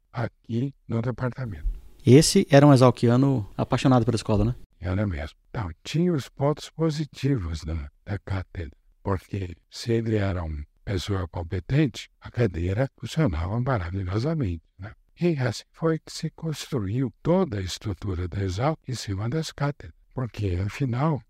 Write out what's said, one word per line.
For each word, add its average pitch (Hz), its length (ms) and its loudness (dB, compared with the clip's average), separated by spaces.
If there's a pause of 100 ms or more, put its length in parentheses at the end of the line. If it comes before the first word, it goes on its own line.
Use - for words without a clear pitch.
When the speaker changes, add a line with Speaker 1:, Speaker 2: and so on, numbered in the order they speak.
(140)
Speaker 1:
aqui 120 600 -4 (140)
no 113 140 -2
departamento. 120 680 -6 (380)
Speaker 2:
Esse 156 440 8
era 139 160 10
um 147 80 10
exalquiano 123 840 4
apaixonado 127 480 4
pela 120 100 2
escola, 104 300 2
né? 123 100 0 (240)
Speaker 1:
Era 92 260 -2
mesmo. 73 320 -6 (120)
Então, 87 200 -6 (140)
tinha 175 300 0
os 135 160 -4
pontos 143 400 -4
positivos 143 960 -4
da, 73 240 -6 (160)
da 104 120 -6
cátedra, 90 540 -8 (320)
porque 95 540 -6 (120)
se - 220 -6
ele 113 240 0
era 95 260 0
uma 78 220 -8 (220)
pessoa 95 420 -4
competente, 101 840 -2 (120)
a - 100 -16
cadeira 95 640 0
funcionava 104 640 -2
maravilhosamente, 101 1040 -2 (160)
né? 98 140 -14 (260)
E 170 200 2
assim 123 320 -2
foi 160 260 -2
que - 140 -20
se - 180 -8
construiu 127 840 -4 (120)
toda 165 340 2
a 98 40 -4
estrutura 92 680 -6
da 98 160 -4
Exalc 110 340 -2 (100)
em 131 60 -8
cima 104 340 -6
das 160 240 -6
cátedras, 143 440 -8 (180)
porque, 104 500 -4
afinal, 131 680 -2